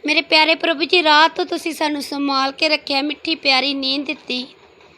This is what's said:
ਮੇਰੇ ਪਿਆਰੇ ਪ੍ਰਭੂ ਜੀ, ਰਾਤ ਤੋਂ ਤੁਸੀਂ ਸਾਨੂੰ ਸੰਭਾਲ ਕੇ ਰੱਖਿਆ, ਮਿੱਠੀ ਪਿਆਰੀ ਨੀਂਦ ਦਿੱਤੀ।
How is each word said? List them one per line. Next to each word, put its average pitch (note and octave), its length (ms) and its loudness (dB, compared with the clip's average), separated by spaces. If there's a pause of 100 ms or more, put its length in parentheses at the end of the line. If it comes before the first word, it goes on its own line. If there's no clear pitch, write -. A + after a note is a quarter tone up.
ਮੇਰੇ D4+ 140 0
ਪਿਆਰੇ D#4+ 340 2
ਪ੍ਰਭੂ E4 300 0
ਜੀ, F4 180 2
ਰਾਤ D#4 340 4
ਤੋਂ F4+ 80 -2
ਤੁਸੀਂ E4 280 -6
ਸਾਨੂੰ D4 300 -4
ਸੰਭਾਲ C#4 500 -2
ਕੇ D#4 160 -2
ਰੱਖਿਆ, D4 340 -2
ਮਿੱਠੀ D4 320 -4
ਪਿਆਰੀ C4+ 400 0
ਨੀਂਦ C4+ 320 -4
ਦਿੱਤੀ। B3+ 400 -8 (520)